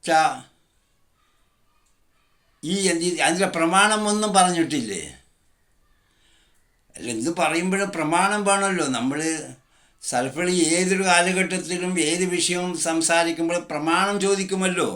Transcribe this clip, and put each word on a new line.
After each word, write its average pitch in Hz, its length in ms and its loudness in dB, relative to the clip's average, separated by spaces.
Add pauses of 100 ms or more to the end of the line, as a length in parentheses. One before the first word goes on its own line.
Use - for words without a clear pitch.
ചാ 160 120 4 (2500)
ഈ 190 40 -2 (160)
എന്തി-, 170 340 -2
അതിൻ്റെ 180 300 2
പ്രമാണം 196 460 4 (100)
ഒന്നും 214 260 0
പറഞ്ഞിട്ടില്ലേ? 151 640 0 (1900)
അല്ല, 90 200 -12
എന്ത് 117 140 -4 (100)
പറയുമ്പോഴും 180 560 0
പ്രമാണം 180 540 0
വേണമല്ലോ. 196 360 0 (120)
നമ്മൾ 131 220 -2 (920)
സലഫുകൾ 131 400 -2 (260)
ഏതൊരു 185 340 2
കാലഘട്ടത്തിലും 180 840 0 (160)
ഏത് 180 160 0 (100)
വിഷയവും 180 360 -2 (160)
സംസാരിക്കുമ്പോൾ 165 720 0 (120)
പ്രമാണം 170 440 0 (100)
ചോദിക്കുമല്ലോ. 185 720 0